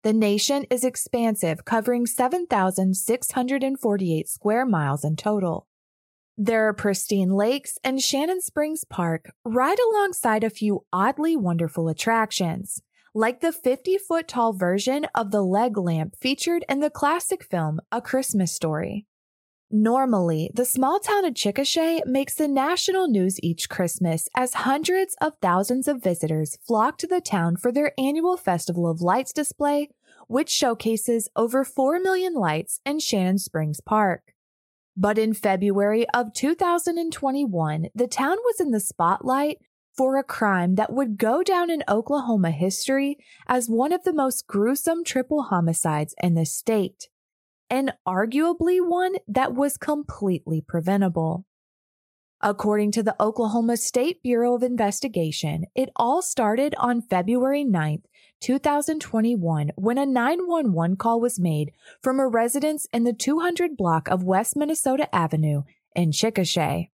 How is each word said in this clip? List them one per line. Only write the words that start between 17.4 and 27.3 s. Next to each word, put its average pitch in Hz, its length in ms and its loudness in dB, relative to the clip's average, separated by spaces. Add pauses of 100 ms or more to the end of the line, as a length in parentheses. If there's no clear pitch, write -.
film 156 380 -2 (100)
A 233 100 -4
Christmas 220 520 0
Story. 160 520 -4 (640)
Normally, 214 840 2
the 240 100 0
small 262 360 2
town 403 260 0
of 294 80 0
Chickasha 320 720 0
makes 269 300 -2
the 302 120 0
national 339 640 2
news 190 340 2
each 170 260 -2
Christmas 170 640 -2
as 254 200 0
hundreds 359 680 0
of 302 220 -2
thousands 202 480 2
of 262 120 -2
visitors 156 640 -2
flock 233 340 2
to 349 80 -6
the 359 120 0
town 175 380 0